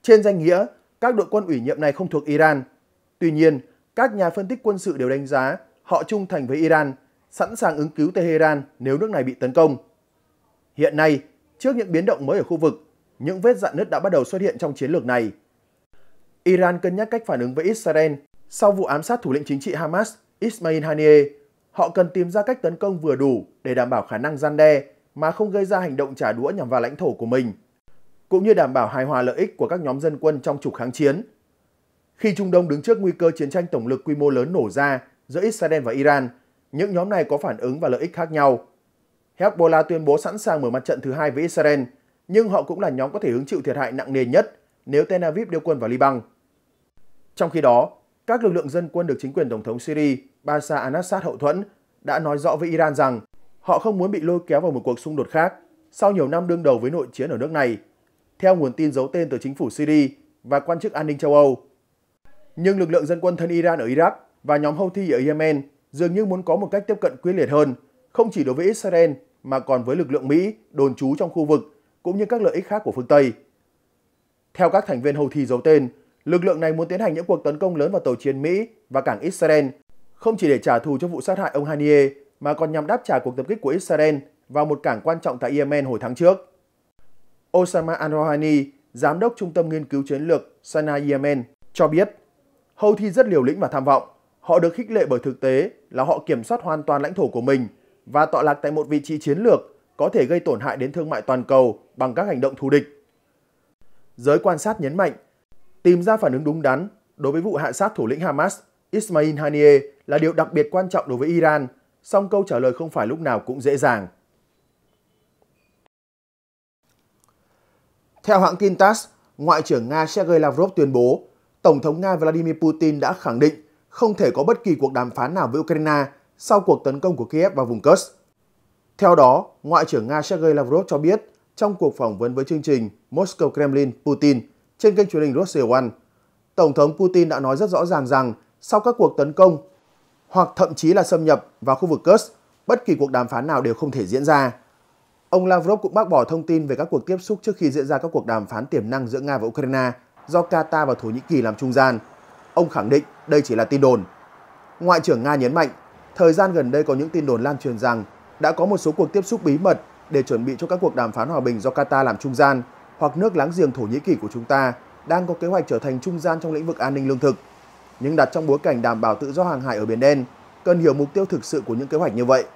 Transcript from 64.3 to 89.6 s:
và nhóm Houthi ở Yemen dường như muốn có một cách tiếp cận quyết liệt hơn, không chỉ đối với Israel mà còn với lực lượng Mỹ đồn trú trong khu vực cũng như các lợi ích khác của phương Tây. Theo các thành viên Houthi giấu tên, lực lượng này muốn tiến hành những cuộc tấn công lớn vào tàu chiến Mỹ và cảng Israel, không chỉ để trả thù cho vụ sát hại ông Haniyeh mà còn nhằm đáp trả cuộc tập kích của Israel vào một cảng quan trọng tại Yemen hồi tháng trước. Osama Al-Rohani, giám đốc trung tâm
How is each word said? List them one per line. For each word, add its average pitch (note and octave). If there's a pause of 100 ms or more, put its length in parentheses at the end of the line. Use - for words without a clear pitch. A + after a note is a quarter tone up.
và D3
nhóm D3+
Houthi F#3+
ở A#2+
Yemen D3+ (300)
dường E3+
như G#3+
muốn F#3
có E3+
một G3+
cách G3+
tiếp G#3
cận C#3
quyết F3+
liệt D3+
hơn, C#3+ (380)
không A3+
chỉ E3+
đối B2+
với E3
Israel F#3 (320)
mà C3
còn B2+
với C3
lực D3+
lượng C3
Mỹ F3+ (180)
đồn C3+
trú C#3
trong F3
khu D#3
vực D3 (420)
cũng F3+
như G#3
các A3+
lợi G3
ích F3+
khác G#3+
của A#2
phương B2
Tây. C#3 (1200)
Theo F3+
các G3
thành B2
viên C#3+
Houthi C#3+
giấu B2
tên, D3 (360)
lực E3+
lượng F3
này D#3+
muốn E3
tiến F3+
hành E3
những E3
cuộc F3
tấn D3+
công F3+
lớn D3+
vào F#3+
tàu B2+
chiến C3+
Mỹ F#3+ (220)
và C3+
cảng A#2+
Israel, D#3 (480)
không A3+
chỉ D#3
để C3+
trả A#2+
thù C#3+
cho F3
vụ D#3
sát F#3+
hại F3+
ông D3
Haniyeh D3 (260)
mà D3
còn D#3
nhằm D3+
đáp A#3+
trả C#3+
cuộc B2
tập C3
kích A3
của C#3
Israel D#3 (340)
vào C#3+
một D3
cảng A#2+
quan E3
trọng B2+
tại B2
Yemen C#3+
hồi A#2+
tháng B2
trước. F#3 (1040)
Osama E3+
Al-Rohani, D3+ (280)
giám D3+
đốc A#3
trung F3
tâm E3+